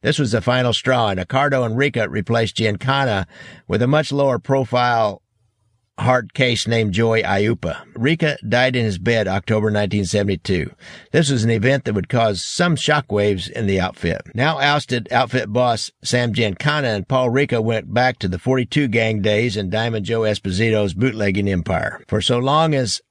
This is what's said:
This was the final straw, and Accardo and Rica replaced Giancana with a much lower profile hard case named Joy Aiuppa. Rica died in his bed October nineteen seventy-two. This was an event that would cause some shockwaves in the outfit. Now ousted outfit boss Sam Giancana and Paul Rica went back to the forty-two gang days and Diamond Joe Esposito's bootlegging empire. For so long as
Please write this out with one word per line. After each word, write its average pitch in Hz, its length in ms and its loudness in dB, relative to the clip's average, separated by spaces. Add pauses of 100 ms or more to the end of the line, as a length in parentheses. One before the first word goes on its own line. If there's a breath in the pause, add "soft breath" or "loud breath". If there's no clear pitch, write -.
This 135 160 0
was 127 140 0
the 117 80 2
final 123 320 2
straw, 120 360 2
and 95 120 -2
Accardo 131 440 0
and 113 120 -2
Rica 127 320 0
replaced 107 480 -2
Giancana 110 680 0 (420 loud breath)
with 110 140 2
a 120 40 2
much 147 260 2
lower 139 260 2
profile 123 840 0 (760)
hard 120 340 0
case 123 340 0
named 113 280 0
Joy 113 280 2
Aiuppa. 101 640 -2 (100)
Rica 151 440 0 (100)
died 123 260 2
in 120 120 0
his 98 100 -2
bed 104 320 0
October 107 420 0
nineteen 104 360 0
seventy-two. 95 680 -2 (380 loud breath)
This 147 180 2
was 120 140 0
an 117 60 2
event 123 340 2
that 113 80 -4
would 98 160 -2
cause 113 340 0
some 175 320 -2
shockwaves 104 760 0
in 113 160 -4
the 95 140 2
outfit. 90 420 -4 (120)
Now 139 260 0
ousted 135 520 0
outfit 123 400 0
boss 120 380 0 (120)
Sam 123 300 0
Giancana 123 640 0
and 95 100 -4
Paul 127 220 2
Rica 123 320 0
went 110 320 -2
back 123 280 0
to 98 80 -2
the 90 100 -4
forty-two 131 500 0
gang 110 320 0
days 104 380 0
and 95 120 -4
Diamond 110 360 -2
Joe 113 160 0
Esposito's 104 720 0
bootlegging 101 560 0
empire. 87 580 -2
For 104 140 -2
so 123 160 0
long 151 340 2
as 127 380 -2